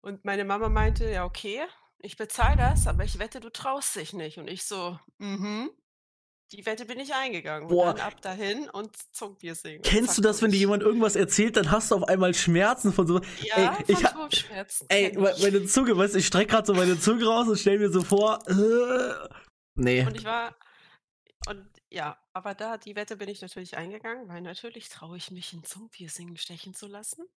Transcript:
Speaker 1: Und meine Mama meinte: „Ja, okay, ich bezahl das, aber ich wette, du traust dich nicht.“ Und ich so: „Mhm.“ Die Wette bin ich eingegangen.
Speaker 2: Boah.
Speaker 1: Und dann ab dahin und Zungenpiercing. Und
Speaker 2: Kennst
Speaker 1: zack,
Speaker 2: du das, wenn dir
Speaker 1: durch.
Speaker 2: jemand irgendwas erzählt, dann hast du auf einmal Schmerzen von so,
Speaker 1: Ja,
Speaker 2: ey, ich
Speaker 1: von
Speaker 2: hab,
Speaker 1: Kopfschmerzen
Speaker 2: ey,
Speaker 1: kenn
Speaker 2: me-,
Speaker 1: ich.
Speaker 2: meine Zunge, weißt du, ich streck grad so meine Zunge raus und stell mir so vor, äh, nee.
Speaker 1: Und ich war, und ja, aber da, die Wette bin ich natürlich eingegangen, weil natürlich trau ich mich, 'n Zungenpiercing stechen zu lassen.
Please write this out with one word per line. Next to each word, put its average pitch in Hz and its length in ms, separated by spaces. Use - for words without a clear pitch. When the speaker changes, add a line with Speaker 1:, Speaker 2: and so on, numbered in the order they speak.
Speaker 1:
Und 196 200
meine 202 200
Mama 208 240
meinte: 220 420
„Ja, 185 140
okay, 208 400
ich - 180
bezahl 233 400
das, 247 300
aber 185 180
ich - 140
wette, 226 220
du 226 100
traust 269 460
dich 165 160
nicht.“ 160 260
Und 151 100
ich 185 160
so: 175 340
„Mhm.“ 208 520
Die 202 140
Wette 220 200
bin 254 140
ich 277 140
eingegangen. 165 540
Speaker 2:
Boah. - 20
Speaker 1:
Und 175 100
dann 175 200
ab - 220
dahin 208 480
und 208 260
Zungenpiercing. 165 680
Und - 0
Speaker 2:
Kennst 214 180
Speaker 1:
zack, - 160
Speaker 2:
du 202 40
das, 214 200
wenn 220 80
dir 196 60
Speaker 1:
durch. - 20
Speaker 2:
jemand 202 240
irgendwas 220 340
erzählt, 214 400
dann 170 140
hast 214 200
du 220 60
auf 180 120
einmal 185 260
Schmerzen 190 580
von 180 140
so, 180 140
Speaker 1:
Ja, 147 160
Speaker 2:
ey, 285 340
ich 208 60
Speaker 1:
von 233 100
Speaker 2:
hab, 247 40
Speaker 1:
Kopfschmerzen - 800
Speaker 2:
ey, - 20
Speaker 1:
kenn 196 260
Speaker 2:
me-, - 20
Speaker 1:
ich. 190 200
Speaker 2:
meine 196 260
Zunge, 240 320
weißt 202 180
du, 190 40
ich - 80
streck 208 220
grad 214 180
so 202 80
meine 180 240
Zunge 226 280
raus 226 220
und 208 100
stell 202 200
mir 208 120
so 175 120
vor, 208 360
äh, 240 800
nee. 127 300
Speaker 1:
Und 110 100
ich 110 80
war, 233 300
und 196 260
ja, 151 280
aber 196 200
da, 220 240
die 208 180
Wette 208 220
bin 196 120
ich 202 120
natürlich 185 340
eingegangen, 214 520
weil 175 140
natürlich 214 480
trau 165 240
ich 175 180
mich, 180 220
'n 165 100
Zungenpiercing 175 720
stechen 180 380
zu - 140
lassen. 214 380